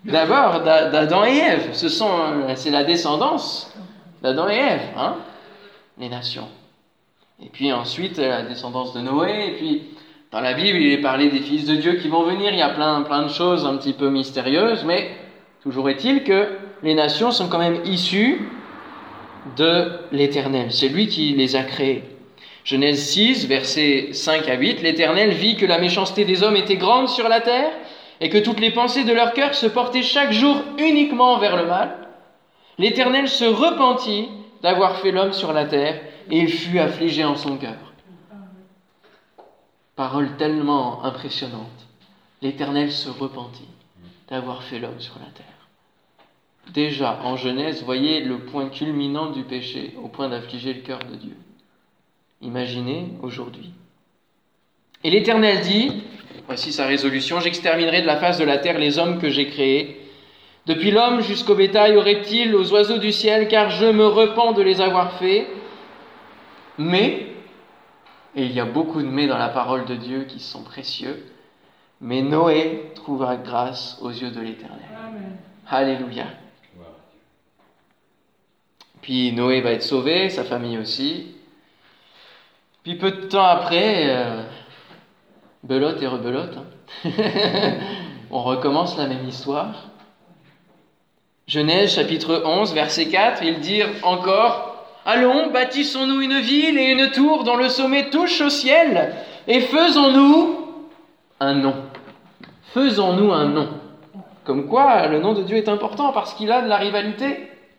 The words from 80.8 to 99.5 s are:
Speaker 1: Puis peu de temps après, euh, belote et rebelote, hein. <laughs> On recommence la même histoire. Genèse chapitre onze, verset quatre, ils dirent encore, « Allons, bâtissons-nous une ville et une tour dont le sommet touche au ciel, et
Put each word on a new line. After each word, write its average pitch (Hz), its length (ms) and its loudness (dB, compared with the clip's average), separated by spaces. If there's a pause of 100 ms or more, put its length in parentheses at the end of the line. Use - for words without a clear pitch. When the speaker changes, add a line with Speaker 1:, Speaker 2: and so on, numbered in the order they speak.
Speaker 1:
Puis 170 80 -8
peu 190 140 -2
de - 160 -10
temps 190 180 2
après, 175 640 2
euh, 117 360 -2 (1200)
belote 135 380 0
et 139 60 -4
rebelote, 127 500 -6
hein. - 540 -12
<laughs> 196 1200 -4
On 123 120 -4
recommence 143 540 0
la 143 100 -4
même 127 220 -6
histoire. 147 460 -6 (1700)
Genèse 170 480 2
chapitre 160 520 0
onze, 175 260 0
verset 156 380 -2
quatre, 190 320 2
ils 165 180 -2
dirent 202 300 0 (140)
encore, « 190 840 0 (180)
Allons, 254 460 4
bâtissons-nous 269 720 0
une 269 160 0
ville 294 400 2
et 262 140 4
une 262 180 2
tour 277 340 4
dont 240 120 2
le 254 120 2
sommet 269 400 0
touche 330 320 0
au 285 80 2
ciel, 269 680 4 (300)
et 247 140 4